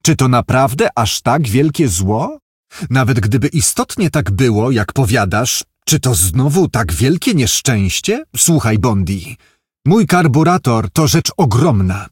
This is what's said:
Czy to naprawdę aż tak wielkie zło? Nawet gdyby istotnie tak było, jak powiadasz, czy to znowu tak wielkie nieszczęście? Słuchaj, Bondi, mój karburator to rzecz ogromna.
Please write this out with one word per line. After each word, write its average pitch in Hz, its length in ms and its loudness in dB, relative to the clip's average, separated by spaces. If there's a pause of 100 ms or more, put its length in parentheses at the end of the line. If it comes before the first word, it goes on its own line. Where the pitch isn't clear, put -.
Czy 156 140 2
to 131 120 0
naprawdę 131 680 0
aż 113 260 -2
tak 131 260 0
wielkie 143 400 0
zło? 110 520 -2 (500)
Nawet 131 300 2
gdyby 110 280 0
istotnie - 600 -2
tak - 220 -2
było, 113 400 0
jak 107 220 -2
powiadasz, 117 680 0 (220)
czy 151 140 0
to 127 160 -2
znowu 139 520 0
tak 98 260 -2
wielkie 147 400 0
nieszczęście? 131 880 -2 (140)
Słuchaj, 117 420 2
Bondi, 98 580 -2 (480)
mój 185 220 4
karburator 156 840 2
to 156 180 0
rzecz - 300 0
ogromna. 104 760 0